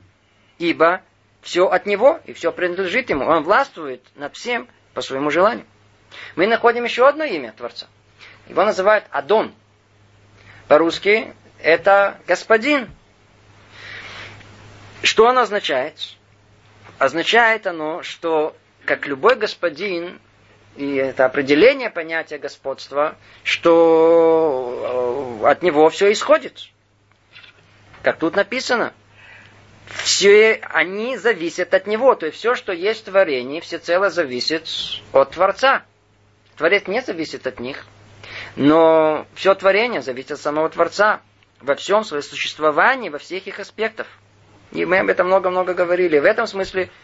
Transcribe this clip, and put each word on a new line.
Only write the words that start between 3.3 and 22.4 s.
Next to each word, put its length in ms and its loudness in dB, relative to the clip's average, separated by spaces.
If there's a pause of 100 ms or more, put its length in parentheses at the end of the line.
властвует 580 -2 (140)
над 220 -14
всем 320 -8 (240)
по 80 -10
своему 300 -4
желанию. 340 0 (720)
Мы 100 2
находим 380 2
ещё 220 2
одно 180 0
имя 260 -8
Творца. 360 -14 (600)
Его 160 0
называют 480 2
Адон. 420 -2 (1160)
По-русски 640 2 (260)
это 640 2
«Господин». 640 0 (2250)
Что 220 4
оно 140 4
означает? 520 -4 (1040)
Означает 720 2
оно, 340 -6
что, 540 -4 (300)
как 200 -2
любой 300 2
господин, 840 -6 (560)
и 200 -6
это 300 0
определение 640 2
понятия 480 -10
господства, 760 -6 (280)